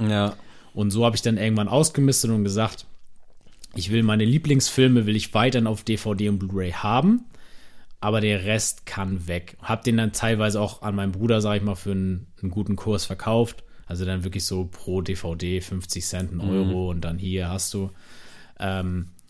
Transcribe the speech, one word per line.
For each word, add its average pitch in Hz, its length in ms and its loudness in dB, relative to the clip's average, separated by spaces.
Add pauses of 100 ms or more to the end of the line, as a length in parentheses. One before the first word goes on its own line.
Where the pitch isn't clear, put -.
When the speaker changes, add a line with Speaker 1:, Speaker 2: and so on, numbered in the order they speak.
Speaker 1:
Ja. 104 300 2 (380)
Speaker 2:
Und 104 180 0
so 113 140 2
hab 117 100 4
ich - 60 -2
dann 113 160 2
irgendwann 107 320 2
ausgemistet 139 600 4
und 107 140 4
gesagt, 104 420 0 (880)
ich 87 160 -4
will 113 140 4
meine 107 220 4
Lieblingsfilme, 131 800 4
will 107 100 2
ich - 180 -2
weiterhin 120 320 4
auf 107 180 -2
D 110 120 0
V 107 180 -2
D 104 160 0
und 101 100 0
Blu-ray 95 320 -2
haben, 151 520 2 (760)
aber 107 220 2
der 104 240 2
Rest 107 400 0
kann 95 420 -4
weg. 87 340 -6
Hab 113 220 -2
den 113 140 4
dann 110 160 2
teilweise 107 480 2
auch - 200 -4
an 101 140 -2
meinen 98 160 -2
Bruder, 110 300 2
sag 104 160 2
ich 101 60 0
mal, 101 120 -2
für - 160 -6
einen, 95 360 -2 (140)
einen 92 100 -4
guten 98 240 -2
Kurs 104 300 -2
verkauft. 113 580 0 (220)
Also 87 200 -4
dann 92 180 -2
wirklich 92 220 -4
so 92 200 -2
pro 92 360 -4
D 90 140 -4
V 85 200 -6
D 90 260 -2
fünfzig 90 440 -6
Cent, 90 260 -4
einen 87 100 -6
Speaker 1:
Mhm. 95 280 0
Speaker 2:
Euro 92 220 -2
und 85 100 -4
dann 82 160 -4
hier 92 320 -2
hast 95 240 -4
du. 95 160 -4 (720)
Ähm, 92 480 -2 (220)